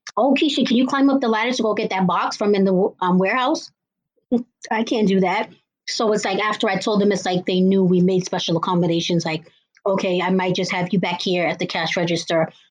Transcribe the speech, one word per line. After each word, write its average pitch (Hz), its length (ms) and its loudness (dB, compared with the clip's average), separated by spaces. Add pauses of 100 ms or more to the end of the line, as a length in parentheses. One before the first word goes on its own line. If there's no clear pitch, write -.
(180)
"Oh, 269 160 4
Keisha, 285 340 0
can 233 100 2
you 262 100 2
climb 277 220 2
up 269 120 2
the 240 80 -2
ladder 226 240 0
to - 100 -4
go 214 100 2
get 220 180 -2
that 185 160 0
box 190 300 0
from 202 180 2
in 196 100 2
the 190 60 2
w-, 190 300 0
um, 180 180 2
warehouse?" 254 520 0 (600)
<laughs> - 400 -4
I 226 120 0
can't 226 240 0
do 190 140 2
that. 196 280 -2 (380)
So 226 260 -2
it's 208 120 -2
like, 190 140 -2
after 214 300 -2
I 190 100 0
told 208 220 0
them, 202 120 4
it's 185 120 -4
like 180 200 -2
they 185 160 0
knew 190 220 4
we 180 180 4
made 180 240 2
special 175 320 -4
accommodations, 170 680 0
like, 160 260 -8 (340)
"Okay, 190 360 0
I 180 100 -2
might 185 240 0
just 180 180 -4
have 180 180 -4
you - 80 2
back 185 220 -4
here 180 240 0
at 160 140 -4
the 180 80 -4
cash 165 300 -4
register. 165 540 -2 (180)